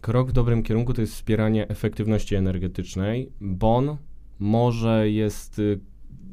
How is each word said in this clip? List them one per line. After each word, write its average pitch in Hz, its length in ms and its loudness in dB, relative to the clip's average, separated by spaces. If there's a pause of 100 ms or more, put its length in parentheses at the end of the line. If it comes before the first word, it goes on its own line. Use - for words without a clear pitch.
Krok 123 280 0
w 123 40 -2
dobrym 120 300 4
kierunku 117 320 0
to 120 60 0
jest 107 140 -2
wspieranie 110 540 2
efektywności 107 680 0
energetycznej. 95 960 -2 (100)
Bon 110 560 2 (420)
może 113 720 2
jest, 107 480 -2
y, 104 220 0 (520)